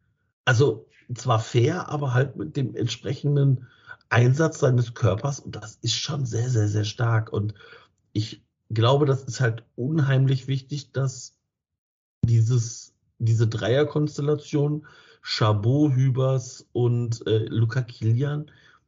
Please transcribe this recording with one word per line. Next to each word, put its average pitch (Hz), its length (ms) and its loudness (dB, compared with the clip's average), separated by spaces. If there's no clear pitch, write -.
Also 123 400 2
zwar 117 260 0
fair, 127 500 0
aber 143 240 -4
halt 127 220 0
mit - 200 -10
dem 131 200 -4
entsprechenden 139 920 0
Einsatz 131 500 2
seines 123 340 2
Körpers 110 460 -2
und - 160 -14
das - 260 -16
ist 117 140 -2
schon 139 320 -6
sehr, 113 220 -4
sehr, 110 180 2
sehr 104 160 0
stark 117 500 -2
und 104 220 -4
ich - 300 -6
glaube, 127 380 2
das 135 160 0
ist - 180 -6
halt 110 220 -2
unheimlich 135 720 0
wichtig, 139 440 -8
dass - 480 -6
dieses, 117 720 2
diese 113 300 2
Dreierkonstellation 147 1400 0
Chabot, 123 680 2
Hübers 131 800 0
und, 120 540 0
äh, 110 200 2
Luca 113 360 0
Kilian 139 720 -2